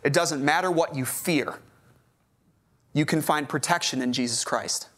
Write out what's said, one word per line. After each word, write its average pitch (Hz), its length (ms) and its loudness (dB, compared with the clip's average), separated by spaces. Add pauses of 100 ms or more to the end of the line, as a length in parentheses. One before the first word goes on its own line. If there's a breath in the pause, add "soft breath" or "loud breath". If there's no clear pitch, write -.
it 143 120 2
doesn't 160 280 2
matter 170 300 2
what 160 240 0
you 131 80 -2
fear, - 560 -2 (1300)
you 147 120 2
can 156 160 2
find 151 280 0
protection 156 520 0
in 123 120 0
Jesus 120 320 -2
Christ. - 420 -4 (100)